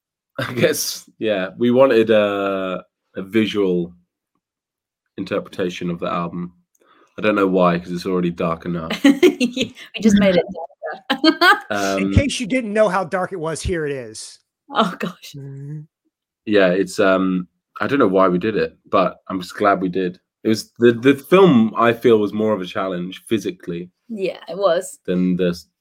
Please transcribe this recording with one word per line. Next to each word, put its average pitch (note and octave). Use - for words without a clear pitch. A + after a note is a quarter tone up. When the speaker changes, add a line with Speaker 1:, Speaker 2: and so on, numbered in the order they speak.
Speaker 1:
<laughs> -
I -
guess, C#3
yeah, G2+
we A#2+
wanted A#2+
a, G2
a G2
visual F#2+
interpretation F2+
of E2+
the F2
album. F2
I F#2
don't G#2+
know G2
why, F2+
'cause F2
it's F2
already F2+
dark E2
enough. E2
Speaker 2:
<laughs> -
We B3+
just G#3
made G3
it E3
darker. D#4+
<laughs> -
Speaker 1:
Um, G2+
Speaker 3:
In -
case -
you B3
didn't A3+
know G#3+
how F#3
dark F#3
it F#3+
was, D#3
here E3+
it C#3+
is. A#2
Speaker 2:
Oh, A3+
gosh. -
Speaker 3:
Mm-hmm. C#3
Speaker 1:
Yeah, G2+
it's, F#2+
um, F#2
I G#2+
don't C#3
know B2
why F#2+
we F2+
did -
it, D#2+
but F#2
I'm G2
just -
glad G2+
we F#2+
did. F2+
It A2
was, A2
the, A#2+
the B2
film, C3+
I A2+
feel, A2+
was G2+
more G#2+
of F#2+
a F#2
challenge F2+
physically F#2
Speaker 2:
Yeah, G3
it E3+
was. F#3
Speaker 1:
than F2+
the F2+
s-, E2+